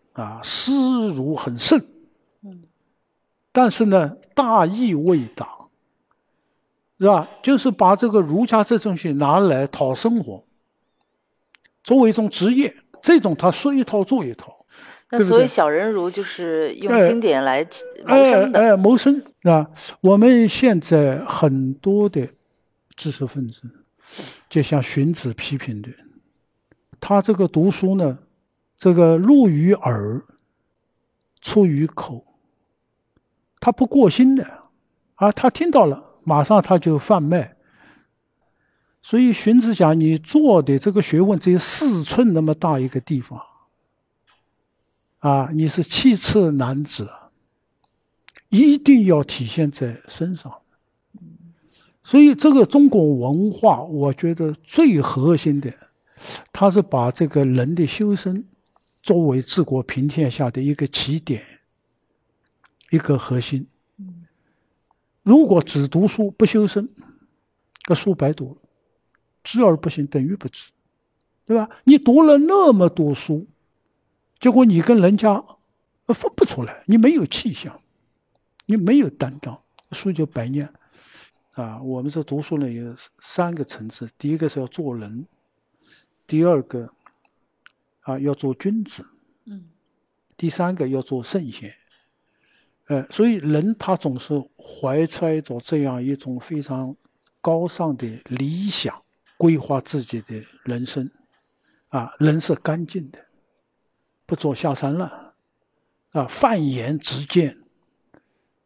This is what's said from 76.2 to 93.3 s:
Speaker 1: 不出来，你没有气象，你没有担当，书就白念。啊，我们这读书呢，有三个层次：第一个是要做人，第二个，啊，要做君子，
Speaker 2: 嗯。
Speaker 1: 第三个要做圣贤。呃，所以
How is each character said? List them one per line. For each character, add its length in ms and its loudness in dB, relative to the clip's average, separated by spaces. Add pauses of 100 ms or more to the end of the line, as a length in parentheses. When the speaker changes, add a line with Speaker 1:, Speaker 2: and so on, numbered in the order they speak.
Speaker 1:
不 80 2
出 200 -4
来， 220 -16
你 120 4
没 160 4
有 120 -2
气 280 -6
象， 260 -16 (840)
你 100 -2
没 220 2
有 120 2
担 320 -8
当， 160 -16 (360)
书 180 -6
就 140 -4
白 240 -10
念。 200 -6 (840)
啊， 300 -14
我 180 -10
们 80 -8
这 140 -8
读 180 -8
书 160 -8
呢， 100 -4
有 280 -12 (240)
三 340 -8
个 100 -10
层 240 -14
次： 300 -16
第 100 -8
一 80 -2
个 140 -4
是 100 -10
要 60 -8
做 320 -10
人， 300 -14 (1000)
第 200 -2
二 180 2
个， 280 -14 (1080)
啊， 160 -10
要 160 -4
做 220 -6
君 280 -6
子， 220 -16 (400)
Speaker 2:
嗯。 240 -20 (640)
Speaker 1:
第 140 -6
三 240 -6
个 140 -6
要 120 -4
做 220 -8
圣 300 -8
贤。 200 -20 (1160)
呃， 240 -4
所 160 0
以 80 0